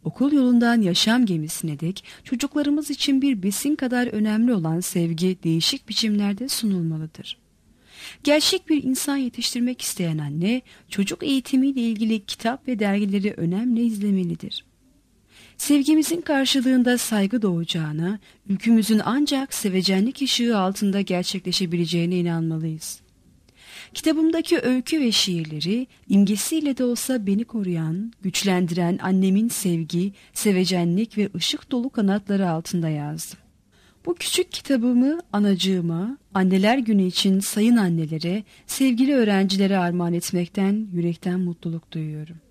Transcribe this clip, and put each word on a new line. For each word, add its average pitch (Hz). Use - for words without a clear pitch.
okul 262
yolundan 240
yaşam 220
gemisine 156
dek 175
çocuklarımız 294
için 269
bir 262
besin 240
kadar 247
önemli 214
olan 165
sevgi 175
değişik 165
biçimlerde 208
sunulmalıdır. 165
Gerçek 302
bir 302
insan 262
yetiştirmek 247
isteyen 160
anne, 170
çocuk -
eğitimiyle 269
ilgili 220
kitap -
ve 247
dergileri 202
önemli 220
izlemelidir. 196
Sevgimizin 302
karşılığında 254
saygı 208
doğacağına, 165
ülkümüzün 220
ancak 269
sevecenlik 190
ışığı 240
altında 196
gerçekleşebileceğine 175
inanmalıyız. 165
Kitabımdaki 320
öykü 254
ve 233
şiirleri, 165
imgesiyle 214
de 254
olsa 240
beni 202
koruyan, 180
güçlendiren 180
annemin 190
sevgi, 175
sevecenlik 185
ve 208
ışık -
dolu 254
kanatları 196
altında 165
yazdım. 151
Bu 349
küçük -
kitabımı 254
anacığıma, 190
Anneler 190
Günü 214
için 190
sayın 226
annelere, 170
sevgili 262
öğrencilere 196
armağan 175
etmekten 190
yürekten 175
mutluluk 170
duyuyorum. 156